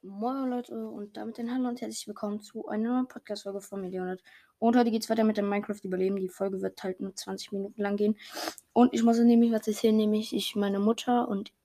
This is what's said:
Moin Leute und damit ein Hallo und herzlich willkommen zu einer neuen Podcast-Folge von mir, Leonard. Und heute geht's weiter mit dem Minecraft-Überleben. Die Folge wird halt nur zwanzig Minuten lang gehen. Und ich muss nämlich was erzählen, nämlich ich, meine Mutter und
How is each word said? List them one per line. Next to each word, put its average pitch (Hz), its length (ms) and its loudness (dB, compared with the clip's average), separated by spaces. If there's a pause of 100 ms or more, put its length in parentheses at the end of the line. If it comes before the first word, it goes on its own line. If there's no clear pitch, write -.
Moin 247 440 -4
Leute 240 360 -6
und 208 300 -12
damit 220 220 -10
ein 233 120 -6
Hallo 254 160 -2
und 240 140 -6
herzlich 220 260 -10
willkommen 208 360 -8
zu - 260 -12
einer 220 220 -2
neuen 254 180 0
Podcast-Folge 196 540 -10
von 196 180 -10
mir, 185 80 -8
Leonard. 185 340 -6 (360)
Und 233 180 4
heute 240 140 6
geht's 220 180 -4
weiter 226 160 2
mit 214 140 2
dem 202 100 0
Minecraft-Überleben. 202 680 -2
Die 190 120 -4
Folge 190 320 -4
wird 190 220 -6
halt 185 180 -6
nur 190 160 -8
zwanzig - 360 -10
Minuten 202 280 -6
lang 202 160 -2
gehen. 208 220 2 (560)
Und 247 180 8
ich 226 100 2
muss 233 160 6
nämlich 233 320 8
was 220 160 0
erzählen, 220 300 2
nämlich 214 380 2
ich, - 220 -2
meine 202 220 0
Mutter 240 480 2
und 202 280 -6 (100)